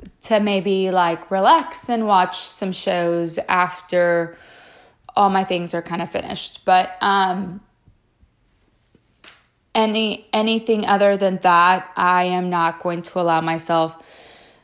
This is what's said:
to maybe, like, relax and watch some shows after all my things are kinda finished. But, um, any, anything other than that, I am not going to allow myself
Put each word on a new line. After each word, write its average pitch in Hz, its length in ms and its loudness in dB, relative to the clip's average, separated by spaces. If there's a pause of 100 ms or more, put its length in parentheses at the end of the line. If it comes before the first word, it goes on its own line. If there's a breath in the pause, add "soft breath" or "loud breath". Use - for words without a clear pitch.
(240)
to 220 160 2
maybe, 196 500 0
like, 175 400 0
relax 233 580 2
and 226 200 -2
watch 185 320 2
some - 320 -6
shows 170 640 -2
after 175 1000 0 (800 loud breath)
all 202 140 4
my 196 140 2
things 175 320 -4
are 170 80 -4
kinda 170 240 -8
finished. - 580 -8
But, 185 360 2
um, 190 600 0 (2250 soft breath)
any, 220 580 -2
anything 220 540 0
other 202 300 4
than 190 260 0
that, 180 520 4
I 180 280 2
am 180 260 -2
not 170 300 0
going 175 240 -6
to - 160 -6
allow 165 220 2
myself 165 840 -4 (380 loud breath)